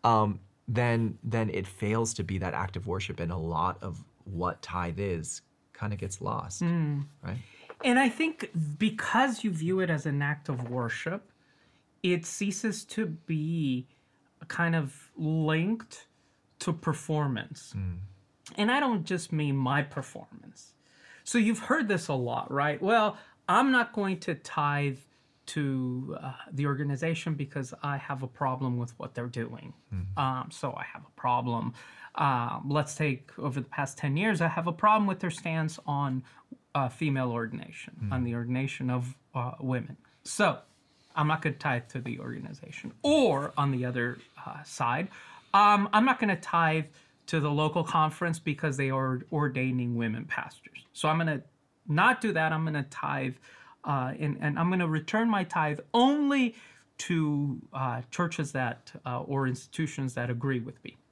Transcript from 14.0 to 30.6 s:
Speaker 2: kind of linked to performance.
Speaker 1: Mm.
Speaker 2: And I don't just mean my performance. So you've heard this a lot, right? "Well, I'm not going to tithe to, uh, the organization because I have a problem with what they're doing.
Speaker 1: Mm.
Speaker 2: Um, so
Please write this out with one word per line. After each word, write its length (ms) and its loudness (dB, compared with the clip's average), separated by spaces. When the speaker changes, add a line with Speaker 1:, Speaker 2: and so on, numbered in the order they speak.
Speaker 2:
kind 300 2
of 400 -4
linked 920 0
to 120 0
performance. 1040 -2
Speaker 1:
Mm. 220 -4
Speaker 2:
And 140 2
I 80 4
don't 260 2
just 280 -4
mean 240 2
my 260 2
performance. 920 -12
So 140 2
you've 220 4
heard 280 0
this 200 0
a 60 0
lot, 380 -2
right? 280 0
"Well, 360 4
I'm 240 6
not 220 2
going 260 0
to 140 -2
tithe 640 0
to, 760 -2
uh, 120 -8
the 140 -2
organization 680 -2
because 380 -6
I 140 -2
have 260 -6
a 60 -6
problem 480 -2
with 220 -6
what 160 -10
they're 120 -4
doing. 280 -12
Speaker 1:
Mm. 260 -4
Speaker 2:
Um, 320 -2
so 240 -6